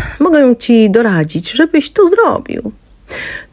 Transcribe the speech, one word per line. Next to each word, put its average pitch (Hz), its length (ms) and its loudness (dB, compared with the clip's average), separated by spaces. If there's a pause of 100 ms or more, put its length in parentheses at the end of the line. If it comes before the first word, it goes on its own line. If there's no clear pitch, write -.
(200)
Mogę 285 360 4
ci 226 360 2
doradzić, 180 600 -2
żebyś 320 400 0
to 392 160 2
zrobił. 339 640 -2 (800)